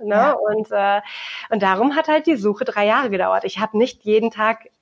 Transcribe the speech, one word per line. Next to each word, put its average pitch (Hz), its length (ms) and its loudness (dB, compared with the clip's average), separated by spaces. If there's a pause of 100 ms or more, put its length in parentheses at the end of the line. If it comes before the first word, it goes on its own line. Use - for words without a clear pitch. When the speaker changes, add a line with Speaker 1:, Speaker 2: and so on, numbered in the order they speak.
Speaker 1:
ne? 208 140 -2
Speaker 2:
Ja. 269 160 4
Speaker 1:
Und, 214 400 -2
äh, 202 280 0 (500)
und 208 120 -2
darum 196 340 2
hat 320 120 0
halt 311 180 2
die 320 100 2
Suche 208 280 -2
drei 208 220 0
Jahre 226 240 2
gedauert. 190 340 0
Ich 190 160 -6
hab 214 140 -2
nicht 233 300 -2
jeden 220 260 2
Tag 220 380 -2 (140)